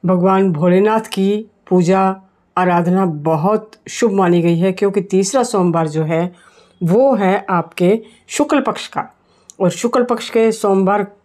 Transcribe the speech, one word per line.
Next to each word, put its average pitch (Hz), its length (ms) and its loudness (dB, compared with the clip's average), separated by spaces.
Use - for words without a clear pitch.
भगवान 190 480 2
भोलेनाथ 190 560 0
की 202 420 -2
पूजा 185 360 2
आराधना 180 500 0
बहुत 160 640 -2
शुभ 226 240 -2
मानी 175 300 2
गई 170 140 2
है, 185 160 0
क्योंकि 196 280 -2
तीसरा 190 420 0
सोमवार 175 460 0
जो 156 160 -2
है 170 280 -2
वो 226 340 2
है 196 360 0
आपके 180 480 0
शुक्ल - 320 0
पक्ष - 260 -6
का। - 200 -8
और 180 120 2
शुक्ल 240 320 -2
पक्ष 233 260 -6
के 226 220 2
सोमवार 202 500 0